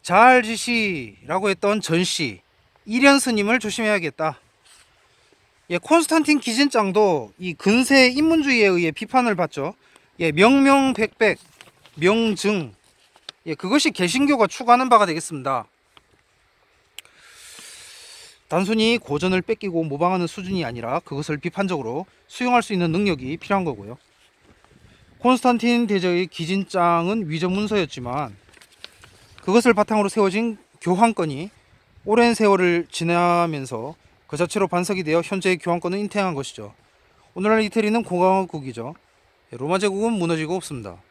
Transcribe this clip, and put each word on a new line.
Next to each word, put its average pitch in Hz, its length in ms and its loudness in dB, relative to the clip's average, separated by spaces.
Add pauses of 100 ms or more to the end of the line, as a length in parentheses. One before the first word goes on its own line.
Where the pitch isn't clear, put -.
자알지시라고 202 1400 2
했던 202 320 -2
전 165 200 0
씨, 123 380 -4 (460)
이련 269 320 4
스님을 226 400 0
조심해야겠다. 190 840 -4 (1300)
예, 175 80 -4
콘스탄틴 302 640 2
기진짱도 208 960 0
이 180 140 -6
근세 254 560 4
인문주의에 277 600 4
의해 175 220 2
비판을 226 440 0
받죠. 165 400 -4 (460)
예, 165 120 0
명명백백, 247 1040 4 (580)
명증. 196 800 0 (680)
예, 160 100 -6
그것이 262 360 0
개신교가 233 560 2
추구하는 247 420 2
바가 220 160 6
되겠습니다. 139 640 -4 (2750)
단순히 220 480 0
고전을 185 460 -2
뺏기고 175 420 -4
모방하는 170 420 -2
수준이 185 380 -6
아니라 120 360 -6
그것을 147 360 -8
비판적으로 170 720 -6 (220)
수용할 247 340 0
수 - 100 -8
있는 175 200 0
능력이 160 440 -2
필요한 190 300 -2
거고요. 107 320 -10 (1200)
콘스탄틴 240 680 2
대제의 180 420 0
기진짱은 175 1000 -2
위적 165 240 -2
문서였지만 147 840 -4 (1080)
그것을 233 300 4
바탕으로 208 380 0
세워진 214 480 -2 (240)
교황권이 180 680 0 (540)
오랜 233 300 2
세월을 180 560 2
지나면서 165 1040 -2 (320)
그 147 100 -10
자체로 180 320 -2
반석이 180 360 -4
되어 160 180 0
현재의 185 340 -2
교황권은 175 440 -4
인태한 196 340 -4
것이죠. 113 400 -12 (580)
오늘날 214 300 0
이태리는 214 400 0
공화국이죠. 175 920 -2 (580)
예, 117 40 -16
로마 156 220 -4
제국은 208 340 -2
무너지고 170 440 -2
없습니다. 107 420 -12 (120)